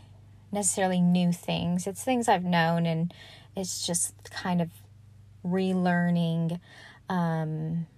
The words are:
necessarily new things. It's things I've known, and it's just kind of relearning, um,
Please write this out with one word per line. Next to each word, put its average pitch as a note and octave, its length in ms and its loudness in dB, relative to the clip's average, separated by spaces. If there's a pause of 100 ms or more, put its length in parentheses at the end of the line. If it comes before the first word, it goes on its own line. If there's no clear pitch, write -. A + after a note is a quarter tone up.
(500)
necessarily G3 500 0
new F3 320 4
things. F3 540 -4
It's G3 160 -8
things A#3+ 260 0
I've F#3 160 4
known, E3+ 420 2
and E3 280 -2 (420)
it's F#3+ 300 -6
just - 280 -4 (160)
kind F3+ 300 -2
of E3 100 -2 (760)
relearning, F3 1120 2 (500)
um, D#3+ 800 -2 (120)